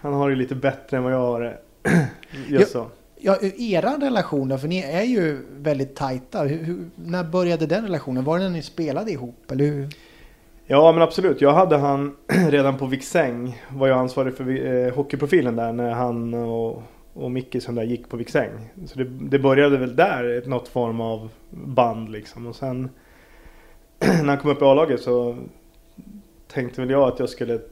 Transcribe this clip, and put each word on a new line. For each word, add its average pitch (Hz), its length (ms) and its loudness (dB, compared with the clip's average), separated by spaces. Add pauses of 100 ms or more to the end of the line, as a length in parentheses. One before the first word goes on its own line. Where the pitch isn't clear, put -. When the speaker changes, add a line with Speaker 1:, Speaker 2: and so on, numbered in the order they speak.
Speaker 1:
han 143 120 -4
har 139 160 2
ju 139 80 2
lite 127 180 -2
bättre 135 420 -4
än 127 80 0
vad 127 80 0
jag 131 60 0
har 123 220 0
det. 117 180 -6 (240)
<clears throat> 156 240 2 (420)
Just 151 260 4
Speaker 2:
Ja. 123 80 -2
Speaker 1:
så. 107 40 -10 (320)
Speaker 2:
Ja, 196 180 2 (220)
eran 233 420 0
relation 185 480 -2
då, 131 100 -2
för 139 100 -6
ni 180 120 -2
är 165 220 -4
ju 185 360 0 (200)
väldigt 139 380 -4
tajta. 135 460 -6
Hur, 151 220 -2
hur, 175 320 -8
när 170 280 -6
började 170 420 0
den 175 160 0
relationen? 135 420 -4
Var 160 140 0
det 190 60 -2
när 190 60 -2
ni 170 120 -4
spelade 165 500 -6
ihop, 123 400 -12
eller 131 120 2
hur? 143 240 -2 (800)
Speaker 1:
Ja, 156 260 8
men 165 100 6
absolut. 165 380 2
Jag 143 120 8
hade 170 240 6
han 139 400 0 (160)
<clears throat> 170 180 4
redan 139 280 2
på 135 80 -4
Viksäng, 127 840 -2
var 135 200 2
jag 131 100 6
ansvarig 127 380 0
för, 131 300 -4
eh, 123 280 0
hockeyprofilen 139 640 0
där 117 160 -2
när 120 180 -2
han 117 440 -4
och, 117 480 -4 (320)
och 135 160 -8
Micke 127 320 -6
som 120 120 -8
där 117 80 -4
gick 117 260 -6
på - 80 -10
Viksäng. 120 340 -4 (360)
Så 131 120 -16
det, 131 60 -2
det 131 340 -2
började 139 400 6
väl 127 180 -4
där, 127 420 2
ett, 127 80 -8
något 127 220 -4
form 117 320 -2
av 113 280 -6 (220)
band, 120 640 -2
liksom. 107 340 -14
Och 117 100 -12
sen 131 340 -8 (580)
<clears throat> - 520 -20
när 165 280 4
han 139 100 2
kom 147 120 0
upp 143 120 2
i - 20 2
A-laget 139 360 6
så 123 360 0 (1160)
tänkte 123 280 -6
väl 127 100 -4
jag 139 180 4
att 127 100 -2
jag 123 100 -2
skulle 117 300 -4 (140)